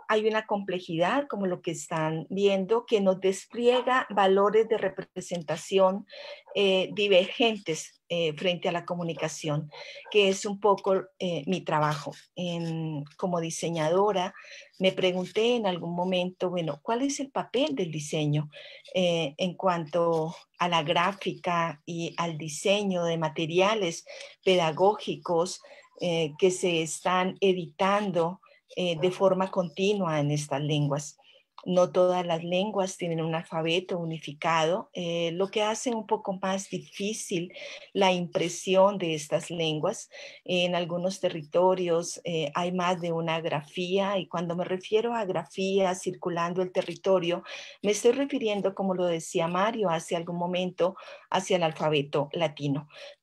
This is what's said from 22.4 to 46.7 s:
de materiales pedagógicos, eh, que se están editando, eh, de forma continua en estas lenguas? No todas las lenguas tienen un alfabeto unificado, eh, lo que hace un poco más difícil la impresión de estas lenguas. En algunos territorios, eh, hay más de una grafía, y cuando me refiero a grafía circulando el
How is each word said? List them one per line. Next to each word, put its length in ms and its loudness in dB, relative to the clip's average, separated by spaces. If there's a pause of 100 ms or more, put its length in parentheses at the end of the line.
de 120 0
materiales 920 0 (380)
pedagógicos, 1160 2 (400)
eh, 380 0
que 120 6
se 320 0
están 580 0
editando, 1000 0 (360)
eh, 240 0
de 100 4
forma 400 2
continua 720 0
en 100 2
estas 320 -2
lenguas? 560 0 (480)
No 240 4
todas 340 4
las 180 0
lenguas 540 0
tienen 240 -2
un 140 -2
alfabeto 640 -2
unificado, 960 0
eh, 380 -2
lo 180 -2
que 120 0
hace 280 -2
un 160 -4
poco 340 -4
más 300 -2
difícil 800 -6 (400)
la 200 4
impresión 840 2
de 180 -2
estas 360 -4
lenguas. 580 -2 (360)
En 300 0
algunos 460 -2
territorios, 1040 0
eh, 300 -2
hay 180 -2
más 300 0
de 100 -2
una 280 -2
grafía, 760 -2
y 100 -4
cuando 300 -4
me 80 -2
refiero 500 -2
a 120 -2
grafía 680 0
circulando 680 -4
el 100 -4